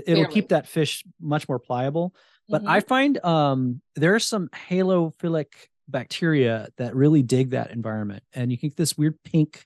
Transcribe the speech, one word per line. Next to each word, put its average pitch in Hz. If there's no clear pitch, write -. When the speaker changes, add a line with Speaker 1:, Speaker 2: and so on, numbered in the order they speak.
Speaker 1:
it'll 165
Speaker 2:
Barely. 156
Speaker 1:
keep 214
that 160
fish -
much 151
more 127
pliable. 143
But 208
I 180
Speaker 2:
Mm-hmm. -
Speaker 1:
find, 269
um, 139
there 160
are 233
some 196
halophilic 175
bacteria 131
that 120
really 147
dig 127
that 123
environment, 107
and 123
you 123
get 151
this -
weird 156
pink -